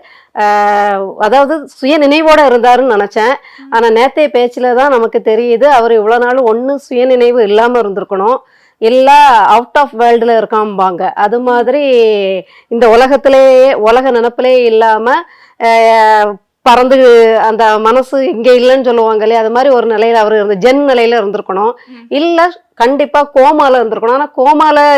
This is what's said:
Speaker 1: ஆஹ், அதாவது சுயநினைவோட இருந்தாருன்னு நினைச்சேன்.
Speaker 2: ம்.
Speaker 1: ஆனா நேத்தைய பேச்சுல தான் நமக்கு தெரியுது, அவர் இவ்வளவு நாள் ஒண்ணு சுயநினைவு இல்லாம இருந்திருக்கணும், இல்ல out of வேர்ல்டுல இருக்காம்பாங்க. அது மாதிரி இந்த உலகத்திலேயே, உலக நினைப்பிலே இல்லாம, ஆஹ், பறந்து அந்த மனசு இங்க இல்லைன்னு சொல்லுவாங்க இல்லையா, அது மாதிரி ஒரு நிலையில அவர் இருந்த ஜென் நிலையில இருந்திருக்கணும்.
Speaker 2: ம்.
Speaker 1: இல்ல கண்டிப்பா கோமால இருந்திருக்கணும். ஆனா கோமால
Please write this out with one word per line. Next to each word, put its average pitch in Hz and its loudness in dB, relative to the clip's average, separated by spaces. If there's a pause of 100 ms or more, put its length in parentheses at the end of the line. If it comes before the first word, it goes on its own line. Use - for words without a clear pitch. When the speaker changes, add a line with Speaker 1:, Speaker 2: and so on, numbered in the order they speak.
(340)
Speaker 1:
ஆஹ், 208 -2 (140)
அதாவது 262 0 (180)
சுயநினைவோட 311 0
இருந்தாருன்னு 247 2
நினைச்சேன். 226 -2 (240)
Speaker 2:
ம். 269 -20
Speaker 1:
ஆனா 233 0
நேத்தைய 269 0
பேச்சுல 247 -2
தான் 269 0
நமக்கு 226 -2
தெரியுது, 233 0
அவர் 233 2
இவ்வளவு 226 0
நாள் 254 -2
ஒண்ணு 240 -2
சுயநினைவு 247 0
இல்லாம 226 0
இருந்திருக்கணும், 202 -4 (420)
இல்ல 254 2 (360)
out 233 0
of 285 0
வேர்ல்டுல 233 0
இருக்காம்பாங்க. 202 -4 (140)
அது 208 -2
மாதிரி 247 -2 (880)
இந்த 233 -2
உலகத்திலேயே, 269 2 (260)
உலக 240 0
நினைப்பிலே 240 -2 (120)
இல்லாம, 220 0 (540)
ஆஹ், 226 2 (340)
பறந்து 254 2 (440)
அந்த 220 0 (140)
மனசு 247 -2 (100)
இங்க 226 -2
இல்லைன்னு 247 2
சொல்லுவாங்க 220 0
இல்லையா, 226 0
அது 220 -2
மாதிரி 262 0
ஒரு 240 0
நிலையில 226 0
அவர் 214 0
இருந்த 208 -2
ஜென் 262 0
நிலையில 240 0
இருந்திருக்கணும். 202 -4 (160)
Speaker 2:
ம். 240 -20
Speaker 1:
இல்ல 330 -2 (400)
கண்டிப்பா 285 -2
கோமால 285 2
இருந்திருக்கணும். 233 -2
ஆனா 285 -4
கோமால 294 0 (200)